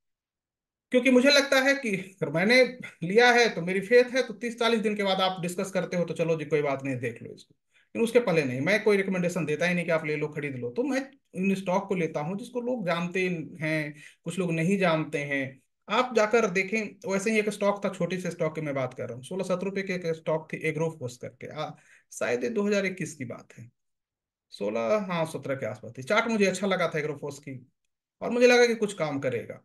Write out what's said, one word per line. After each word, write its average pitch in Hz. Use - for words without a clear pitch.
क्योंकि 254
मुझे 254
लगता 277
है 269
कि 226
अगर -
मैंने 214
लिया 220
है 233
तो 180
मेरी 185
फेथ 240
है, 247
तो 233
तीस 233
चालीस 233
दिन 208
के 208
बाद 190
आप 185
डिस्कस 180
करते 180
हो 175
तो 160
चलो 165
जी 151
कोई 147
बात 135
नहीं, 135
देख 117
लो -
इसको, -
लेकिन -
उसके 233
पहले 165
नहीं। 127
मैं 202
कोई 208
रिकमेंडेशन 180
देता 151
ही 180
नहीं 175
कि 170
आप 160
ले 151
लो, 151
खरीद 143
लो। 120
तो 120
मैं 269
इन 196
स्टॉक 190
को 202
लेता 160
हूं 170
जिसको 247
लोग 233
जानते 175
हैं, 156
कुछ 175
लोग 175
नहीं 165
जानते 156
हैं, 139
आप 240
जाकर 220
देखें। 190
वैसे 196
ही 220
एक 214
स्टॉक 202
था, 202
छोटी 180
से 180
स्टॉक 160
की 160
मैं 147
बात 131
कर 127
रहा 117
हूँ, 120
सोलह 190
सत्रह 180
रुपए 196
की 190
एक 175
स्टॉक 160
थी, 151
Agroforce 156
करके, -
आ, 147
शायद 240
ये 240
दो 202
हज़ार 202
इक्कीस 180
की 131
बात -
है, 117
सोलह, 214
हाँ, 165
सत्रह 139
के 127
आसपास 110
थी। 131
चार्ट 214
मुझे 214
अच्छा 185
लगा 190
था 160
Agroforce 147
की, 131
और 185
मुझे 247
लगा 240
कि 233
कुछ 220
काम 147
करेगा, 120